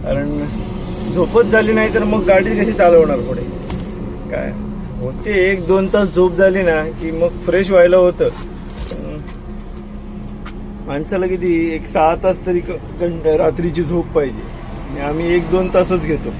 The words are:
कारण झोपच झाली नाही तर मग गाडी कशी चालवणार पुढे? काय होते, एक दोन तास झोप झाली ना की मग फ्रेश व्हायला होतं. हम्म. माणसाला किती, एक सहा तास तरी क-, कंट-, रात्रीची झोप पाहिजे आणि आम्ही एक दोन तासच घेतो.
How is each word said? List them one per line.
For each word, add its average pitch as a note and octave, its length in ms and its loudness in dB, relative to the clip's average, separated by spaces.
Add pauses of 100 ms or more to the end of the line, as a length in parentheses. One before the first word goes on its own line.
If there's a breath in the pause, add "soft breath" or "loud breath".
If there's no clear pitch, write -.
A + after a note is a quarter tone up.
कारण C#4+ 400 -2 (680)
झोपच A3 300 4
झाली A3 280 4
नाही A3 220 2
तर G#3+ 100 2
मग G#3 200 2
गाडी F#3+ 360 4
कशी A3 120 2
चालवणार E3 440 6
पुढे? - 240 -4 (920)
काय C3+ 220 -6 (480)
होते, F#3 520 0
एक F3+ 140 -2
दोन F#3+ 260 4
तास G3 220 2
झोप F3+ 220 4
झाली F#3+ 260 4
ना D#3+ 200 2
की D#3+ 280 -6
मग E3 180 0
फ्रेश F3+ 420 0
व्हायला F3+ 260 8
होतं. F3 320 4 (640)
हम्म. D3+ 240 -10 (1700)
माणसाला D#3 380 -2
किती, E3+ 480 0
एक D3+ 120 -8
सहा D#3+ 280 2 (100)
तास F#3 120 2 (100)
तरी F3 140 0
क-, F3+ 100 -8
कंट-, E3 560 -6
रात्रीची D#3+ 560 0
झोप E3+ 240 -2
पाहिजे B2+ 360 -2 (480)
आणि C#3 100 -8
आम्ही D#3+ 340 0
एक E3+ 160 0
दोन F#3 240 2
तासच F3+ 260 4
घेतो. D#3 280 -4 (120)